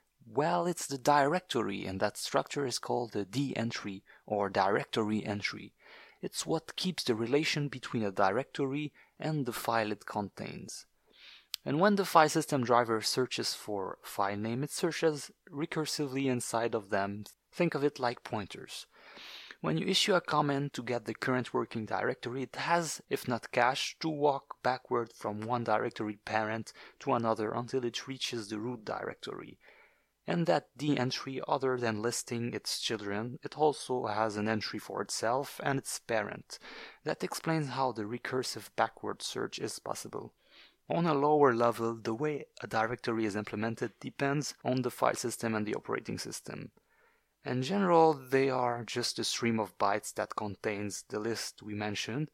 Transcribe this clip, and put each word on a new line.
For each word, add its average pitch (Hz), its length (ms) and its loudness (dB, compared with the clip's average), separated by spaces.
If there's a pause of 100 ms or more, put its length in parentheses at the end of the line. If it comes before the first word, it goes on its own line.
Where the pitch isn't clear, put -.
(260)
Well, 160 400 2
it's 175 220 -2
the 139 100 -4
directory, 131 880 2
and 95 140 -4
that 104 160 2
structure - 500 0
is 120 140 -2
called 120 320 -2
the 104 140 -2
D 131 320 -2
entry 107 440 -4 (240)
or 101 240 0
directory 104 760 2
entry. - 480 -6 (480)
It's - 240 -6
what 160 320 -4
keeps 180 260 -2
the 120 120 2
relation 143 520 2
between 127 360 -4
a 101 80 0
directory 135 840 0 (260)
and 151 260 0
the 120 60 0
file 113 400 2
it - 140 -6
contains. - 800 -6 (800)
And 139 160 2
when 202 160 6
the 196 80 2
file 156 240 8
system 147 340 2
driver 117 380 6
searches - 520 0
for 95 500 -6
file 101 340 0
name, 117 260 -2
it 147 80 -6
searches 156 600 0 (200)
recursively 139 760 -2
inside 117 460 2
of 101 180 -4
them. 101 340 0 (260)
Think 175 240 2
of 139 80 2
it 147 160 2
like 120 240 0
pointers. - 640 -8 (760)
When 160 160 2
you 160 100 0
issue 196 260 4
a 175 80 6
command 143 500 2
to - 100 -6
get 117 220 -2
the 113 100 -6
current 127 400 0
working 117 320 -2
directory, 120 580 -2
it - 120 -8
has, 165 540 0
if - 180 -2
not 120 240 -2
cache, 123 480 2
to 165 80 -2
walk 147 560 0
backward 123 480 0
from 107 300 -6
one 120 240 0
directory 110 580 0
parent 110 480 -2 (280)
to 139 120 -2
another 113 400 2
until 120 320 -2
it 120 240 -4
reaches 123 400 -4
the 107 100 -6
root 113 280 -6
directory. - 720 -8 (680)
And 170 200 0
that 160 220 2 (100)
D 143 200 2
entry, 131 480 -2
other 131 320 2
than 113 240 0
listing 120 520 -2
its - 260 -4
children, 107 640 -4
it - 140 -10
also 139 480 2
has 107 320 0
an 107 100 0
entry 110 320 -2
for 101 220 -4
itself 120 600 -2
and 139 160 0
its - 220 -6
parent. - 580 -4 (460)
That 151 180 -4
explains 160 460 -2
how 131 240 0
the 107 120 -6
recursive 120 720 -4
backward 104 440 -2
search - 380 -4
is - 180 -4
possible. - 540 -8 (580)
On 170 160 2
a 165 80 4
lower 143 400 8
level, 117 480 2
the 113 120 -2
way 143 320 -4 (180)
a - 40 -6
directory 113 580 0
is 101 100 0
implemented 110 640 -4
depends 139 540 -2 (100)
on 127 200 2
the 123 60 0
file 117 260 2
system 117 380 -2
and 107 120 0
the 104 100 -2
operating 110 420 -4
system. - 540 -10 (720)
In 131 180 -2
general, 170 500 6
they 135 360 2
are 123 340 0
just - 340 -4
a 110 60 -2
stream 113 380 0
of 98 160 -6
bytes 104 380 0
that - 200 -4
contains 104 720 -4
the 110 120 -4
list 110 440 -4
we 104 100 -10
mentioned. 107 600 -4